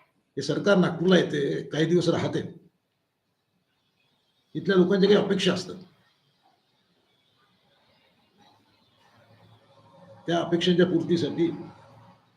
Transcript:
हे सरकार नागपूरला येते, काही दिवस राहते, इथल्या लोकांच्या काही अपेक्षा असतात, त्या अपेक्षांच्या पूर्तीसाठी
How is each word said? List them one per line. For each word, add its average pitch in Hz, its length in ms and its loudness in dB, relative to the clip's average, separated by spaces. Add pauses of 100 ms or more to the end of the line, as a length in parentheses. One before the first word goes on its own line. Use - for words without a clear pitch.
(360)
हे 143 60 -8
सरकार 190 360 0
नागपूरला 175 400 2
येते, 147 520 -2
काही 151 160 -2
दिवस 165 240 2
राहते, - 500 -4 (1900)
इथल्या 175 220 -2
लोकांच्या 185 340 4
काही 208 160 4
अपेक्षा 185 280 -2
असतात, - 220 -10 (4000)
त्या 170 120 -2
अपेक्षांच्या 175 460 2
पूर्तीसाठी 165 680 -2 (840)